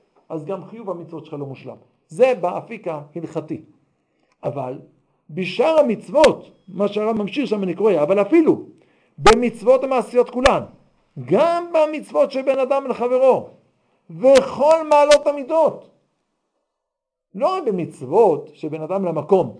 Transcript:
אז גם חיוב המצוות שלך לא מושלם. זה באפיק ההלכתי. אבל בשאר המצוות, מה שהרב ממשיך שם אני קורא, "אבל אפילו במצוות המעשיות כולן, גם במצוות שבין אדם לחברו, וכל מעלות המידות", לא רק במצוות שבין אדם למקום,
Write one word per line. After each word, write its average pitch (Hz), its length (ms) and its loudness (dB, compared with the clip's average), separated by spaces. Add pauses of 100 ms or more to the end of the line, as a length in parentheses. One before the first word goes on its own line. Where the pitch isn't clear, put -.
(280)
אז 156 160 -12
גם 190 200 -10
חיוב 214 260 -16
המצוות 165 340 -12
שלך - 100 -18
לא 143 120 -10
מושלם. 127 300 -16 (320)
זה 247 320 0
באפיק 180 480 -8
ההלכתי. 156 720 -10 (840)
אבל 131 360 -8 (520)
בשאר 185 500 -2
המצוות, 240 680 0 (180)
מה 185 200 -4
שהרב 214 280 -4
ממשיך 202 320 -4
שם 202 140 -4
אני 180 120 -4
קורא, 190 280 2
"אבל 196 180 2
אפילו 285 420 2 (560)
במצוות 240 680 2
המעשיות 247 460 0
כולן, 240 320 2 (640)
גם 339 480 0
במצוות 302 580 0
שבין 262 280 -2
אדם 269 280 -2
לחברו, 247 600 0 (640)
וכל 269 800 4
מעלות 294 360 6
המידות", 294 680 -2 (1400)
לא 302 220 0
רק 370 100 -4
במצוות 180 880 0
שבין 156 280 -10
אדם 185 220 -4
למקום, 156 560 0